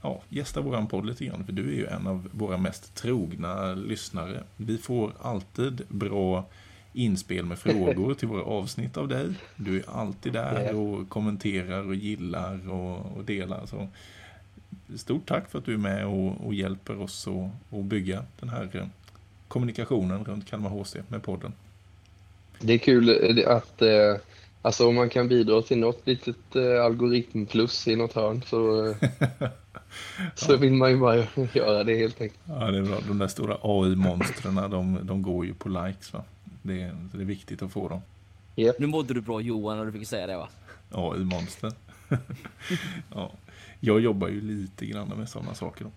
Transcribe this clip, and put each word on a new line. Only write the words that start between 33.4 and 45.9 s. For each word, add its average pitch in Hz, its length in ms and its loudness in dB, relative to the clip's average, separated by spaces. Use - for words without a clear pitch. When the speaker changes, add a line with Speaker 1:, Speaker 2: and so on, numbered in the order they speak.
Speaker 1:
A 101 260 4
I-monstren, 92 680 0
de, 92 320 0
de 95 180 -2
går 90 240 0
ju 95 80 -4
på 92 160 -8
likes, 92 440 -6
va? - 100 -10
Det 95 180 -4
är, 87 140 -8
så 98 60 -12
det 98 60 -6
är 95 40 -4
viktigt 101 340 -8
att 95 100 -8
få 98 180 -6
dem. 85 120 -6
Speaker 2:
Japp. 117 240 4
Speaker 3:
Nu 143 80 0
mådde 151 260 -2
du 123 80 -2
bra, 110 200 -4
Johan, 107 360 -2
när 110 80 -4
du 107 60 -6
fick 107 160 -10
säga 98 200 -4
det, 92 100 -6
va? 85 120 -10
Speaker 1:
A 87 260 -2
I-monster. 90 540 -4
<laughs> 127 80 2
Ja. 98 180 -8
Jag 107 220 4
jobbar 101 260 2
ju 101 140 -4
lite 104 440 -8
grann 104 220 -8
med 104 220 -8
såna - 240 -10
saker - 320 -10
då. 107 120 -14